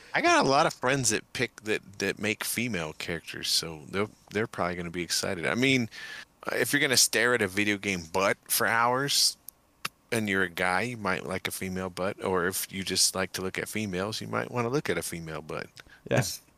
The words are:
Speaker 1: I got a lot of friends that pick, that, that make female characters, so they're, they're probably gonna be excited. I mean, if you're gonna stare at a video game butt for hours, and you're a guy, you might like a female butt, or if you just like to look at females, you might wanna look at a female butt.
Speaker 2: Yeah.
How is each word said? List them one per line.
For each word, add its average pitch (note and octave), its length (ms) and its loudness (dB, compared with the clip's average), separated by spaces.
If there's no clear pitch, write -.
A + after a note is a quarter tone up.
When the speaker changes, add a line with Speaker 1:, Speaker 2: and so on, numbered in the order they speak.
Speaker 1:
I D3+ 60 0
got E4 260 4
a - 20 4
lot C#3+ 180 6
of - 80 2
friends B2+ 360 2
that - 220 -2
pick, - 320 -4
that, G#2 180 0
that G2 220 0
make G#2 240 -2
female F#2+ 500 -2
characters, - 540 -6
so E2 320 -2
they're, G2+ 180 0
they're G#2 160 0
probably F2+ 300 -2
gonna F2 140 -6
be F2 120 -4
excited. F2+ 420 -2
I D2 120 2
mean, B2+ 340 4
if - 200 2
you're C#3+ 80 2
gonna C#3 160 4
stare A#2 380 4
at A2+ 80 2
a G2+ 60 2
video G2+ 300 2
game G2 340 -2
butt F#2+ 320 4
for - 240 0
hours, B2 680 2
and A2 180 0
you're G2 140 2
a F2+ 80 0
guy, F#2 320 2
you A#2+ 160 -6
might F#2 260 -2
like F#2 240 -4
a - 20 -2
female F#2 380 -4
butt, F#2 340 -4
or F#2 240 2
if - 240 -2
you F#2+ 120 -6
just F#2 320 2
like F#2+ 180 -2
to - 80 -6
look F#2 180 -4
at D#2+ 80 -4
females, G#2 540 -4
you A2+ 60 -8
might A2+ 240 -4
wanna A#2+ 180 -2
look C#3 220 -2
at E2+ 80 0
a E2 40 -4
female D#2+ 380 -8
butt. D#2 280 -10
Speaker 2:
Yeah. - 120 2